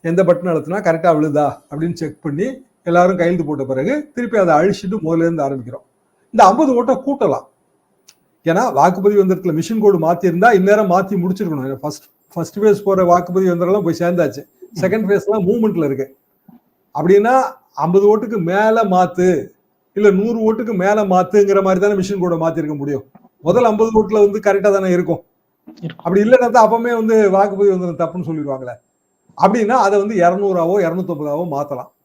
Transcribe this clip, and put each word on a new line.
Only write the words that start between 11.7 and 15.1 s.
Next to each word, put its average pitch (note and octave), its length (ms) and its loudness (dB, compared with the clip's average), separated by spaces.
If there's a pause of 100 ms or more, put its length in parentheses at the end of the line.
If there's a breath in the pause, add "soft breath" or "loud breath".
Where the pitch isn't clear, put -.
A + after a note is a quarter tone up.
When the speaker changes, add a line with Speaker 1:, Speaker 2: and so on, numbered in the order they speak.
Speaker 1:
ஃபர்ஸ்ட், D3 300 -12 (280)
ஃபர்ஸ்ட் - 260 -8
ஃபேஸ் G3+ 240 2
போற F#3+ 220 2
வாக்குப்பதிவு F3+ 460 2
எந்திரம் F3 180 -2
எல்லாம் G3+ 140 0
போய் E3 160 -2
சேர்ந்தாச்சு. E3+ 540 -4 (280)
செகண்ட் G3 260 -2
ஃபேஸ் G3+ 200 0